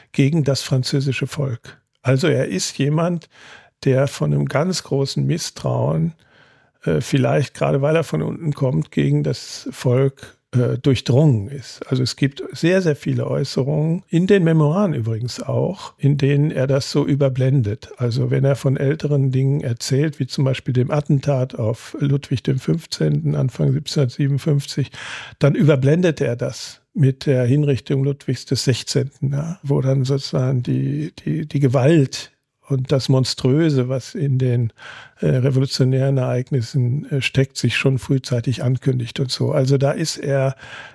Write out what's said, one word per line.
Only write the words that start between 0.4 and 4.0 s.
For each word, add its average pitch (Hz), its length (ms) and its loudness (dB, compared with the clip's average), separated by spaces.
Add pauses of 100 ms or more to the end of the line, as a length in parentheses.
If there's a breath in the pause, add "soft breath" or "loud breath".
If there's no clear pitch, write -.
das 135 160 0
französische 135 680 -2
Volk. - 540 -8 (200)
Also 135 260 2
er 131 200 2
ist - 300 -4
jemand, 160 500 0 (560 loud breath)
der 135 240 4